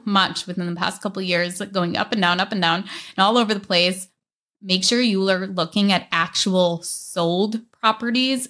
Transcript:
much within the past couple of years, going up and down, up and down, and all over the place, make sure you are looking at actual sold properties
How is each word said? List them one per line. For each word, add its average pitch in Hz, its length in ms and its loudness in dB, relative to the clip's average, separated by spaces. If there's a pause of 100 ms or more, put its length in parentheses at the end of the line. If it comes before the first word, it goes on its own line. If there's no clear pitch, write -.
much 190 420 0
within 180 200 -6
the 175 120 -4
past 185 240 -4
couple 190 180 -6
of 185 80 -4
years, 175 320 0
going 196 360 -2
up - 160 -2
and 226 80 0
down, 175 200 0
up 190 100 -4
and 196 120 -2
down, 170 180 2
and - 380 -10
all 202 200 4
over 220 140 2
the 202 80 -4
place, 180 480 0 (540)
make 185 220 0
sure 240 160 2
you 196 280 2
are 190 180 0
looking 196 460 0
at 180 180 0
actual 170 720 0
sold 185 760 -2 (120)
properties 247 760 0